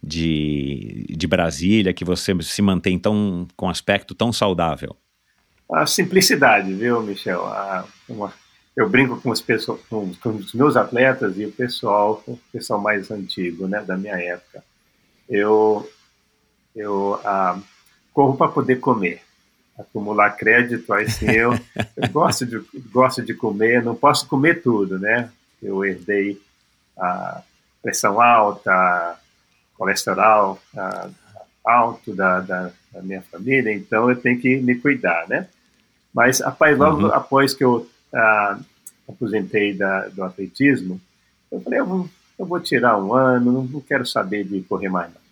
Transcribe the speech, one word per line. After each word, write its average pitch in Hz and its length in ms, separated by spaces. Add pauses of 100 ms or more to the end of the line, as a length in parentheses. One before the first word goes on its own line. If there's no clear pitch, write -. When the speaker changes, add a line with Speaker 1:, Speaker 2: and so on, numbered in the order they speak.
Speaker 1:
de, 73 1040
de 80 180
Brasília, 90 680
que 82 120
você 90 360
se - 200
mantém 92 360
tão, 101 580
com 92 140
aspecto 98 460
tão 117 160
saudável? 85 640 (760)
Speaker 2:
A 156 140
simplicidade, 147 880
viu, 117 280
Michel? 98 440
A, 98 400 (220)
uma, 104 240 (440)
eu 113 120
brinco 123 320
com 123 120
as 110 100
pessoas, 113 480
com, 101 260
com - 140
os 104 240
meus 139 240
atletas 120 600
e 104 80
o 107 60
pessoal, 110 760
o - 100 (160)
pessoal 110 260
mais 104 320
antigo, 92 560
né, 101 140
da 95 160
minha 98 180
época. 87 480 (680)
Eu, 107 600 (880)
eu, 101 500
ah, 95 340 (540)
corro 131 240
pra 160 100
poder 131 320
comer, 107 420 (560)
acumular 104 540
crédito, 120 640
aí 107 160
sim 110 220
eu, 113 200 (240)
Speaker 1:
<laughs> - 220
Speaker 2:
eu 123 140
gosto 151 340
de, 113 140 (300)
gosto 123 320
de 110 120
comer, 113 500
não 117 100
posso 143 340
comer 160 360
tudo, 101 340
né? 113 320 (320)
Eu 98 220
herdei 98 580 (560)
a 92 440 (400)
pressão 113 400
alta, 92 1000 (580)
colesterol, 98 800 (200)
ah, 95 320 (560)
alto 117 500
da, 92 240
da, 90 320 (220)
da 95 80
minha 95 220
família, 110 500
então 110 360
eu 127 60
tenho 123 240
que 131 180
me 123 180
cuidar, 113 520
né? 147 200 (680)
Mas, 120 260
rapaz, - 380
logo 151 260
Speaker 1:
Uhum. - 100
Speaker 2:
após 135 400
que - 100
eu, 120 240 (260)
ah, 107 440 (500)
aposentei 104 640
da, 98 340
do 98 160
atletismo, 92 760 (520)
eu 190 100
falei, 247 180
"Eu 269 60
vou, 185 240 (300)
eu 190 60
vou 175 140
tirar 120 380
um 98 160
ano, 127 380
não, 131 140
não 135 160
quero 131 240
saber 101 380
de 95 200
correr 95 260
mais, 90 240
não." - 80 (100)